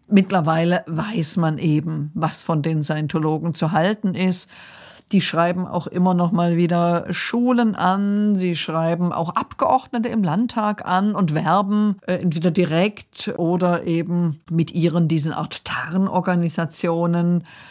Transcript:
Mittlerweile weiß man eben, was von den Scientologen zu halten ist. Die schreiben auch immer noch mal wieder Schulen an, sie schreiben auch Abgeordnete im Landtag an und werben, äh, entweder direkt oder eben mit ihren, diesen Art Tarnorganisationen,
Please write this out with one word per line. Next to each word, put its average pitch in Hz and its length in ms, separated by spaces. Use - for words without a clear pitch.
Mittlerweile 175 760
weiß 165 520
man 156 200
eben, 151 560
was 156 300
von 160 180
den 156 220
Scientologen 156 680
zu 160 180
halten 190 420
ist. 180 340
Die 196 80
schreiben 175 460
auch - 200
immer 180 280
noch 175 180
mal 170 240
wieder 170 540
Schulen 240 640
an, 202 600
sie 180 220
schreiben 165 560
auch 165 180
Abgeordnete 247 760
im 220 160
Landtag 208 640
an 196 280
und 156 200
werben, 196 640
äh, 185 80
entweder 170 360
direkt 180 840
oder 175 500
eben 170 540
mit 165 220
ihren, 170 340
diesen 151 260
Art - 340
Tarnorganisationen, 170 1800